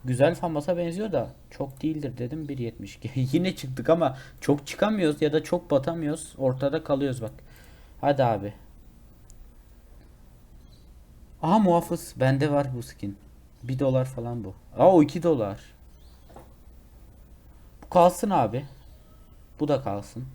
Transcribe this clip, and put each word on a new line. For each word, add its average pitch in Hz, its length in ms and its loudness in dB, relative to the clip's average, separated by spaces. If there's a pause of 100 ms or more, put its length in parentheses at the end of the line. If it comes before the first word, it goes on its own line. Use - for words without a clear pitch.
Güzel 131 300 2
Famas'a 175 420 -4
benziyor 175 360 -4
da 117 180 -4 (200)
çok - 320 -10
değildir 143 360 -4
dedim, 139 300 -8
bir 135 100 -8
yetmiş 110 380 -10
iki. - 180 -10
<laughs> 131 220 0
Yine 180 200 0
çıktık 131 340 -4
ama 165 260 2 (240)
çok 147 260 0
çıkamıyoruz 190 560 0
ya 147 100 2
da 156 100 2
çok 175 280 -4
batamıyoruz. 165 680 -2
Ortada 139 460 0
kalıyoruz 135 380 -2
bak. 107 100 -8 (680)
Hadi 139 240 2
abi. 104 280 0 (3000)
Aha, 175 160 4
muhafız. 170 580 2
Bende 135 340 2
var 143 260 0
bu 117 60 -8
skin. - 360 -10 (440)
Bir 131 160 -6
dolar 131 260 2
falan 120 400 -8
bu. 95 100 -12 (240)
Aa, 170 140 10
o 165 100 8
iki 151 200 0
dolar. 117 380 0 (2250)
Bu - 60 -20
kalsın 180 400 4
abi. 131 340 0 (960)
Bu 151 80 -2
da 131 140 0
kalsın. 101 420 -8 (100)